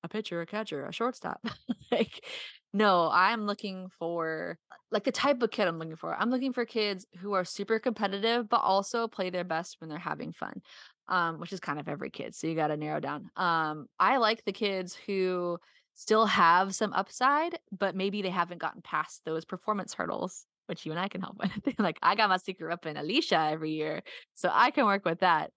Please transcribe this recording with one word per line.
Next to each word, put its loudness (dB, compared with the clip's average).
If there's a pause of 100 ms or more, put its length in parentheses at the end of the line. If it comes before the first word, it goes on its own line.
a -10
pitcher, -4
a -6
catcher, -6
a -8
shortstop." -4
<laughs> -8 (140)
Like, -2 (480)
no, 6
I'm 4
looking -6
for, -4 (320)
like, 0
the 0
type 2
of 2
kid 2
I'm 0
looking -8
for. -6
I'm 0
looking 0
for -2
kids -2 (140)
who -4
are 2
super -2
competitive, 0
but 4
also 2
play -2
their -4
best -4
when -12
they're -6
having -6
fun, -10 (440)
um, 0
which -10
is -8
kind -4
of -8
every -6
kid. -10
So -4
you 0
gotta 0
narrow -4
down. -8
Um, 0 (120)
I 4
like 2
the -2
kids -4
who -2 (340)
still 4
have 6
some -2
upside, 0 (120)
but -2
maybe -2
they -2
haven't -2
gotten -6
past -6
those -4
performance -4
hurdles, -6 (180)
which -10
you -6
and -4
I -2
can -10
help -12
with. -2 (240)
<laughs> -20
Like, 0
I 4
got 4
my 4
secret -6
weapon, -6
Alicia, 2 (140)
every -4
year, -4 (320)
so -2
I 6
can 4
work 2
with 0
that. 4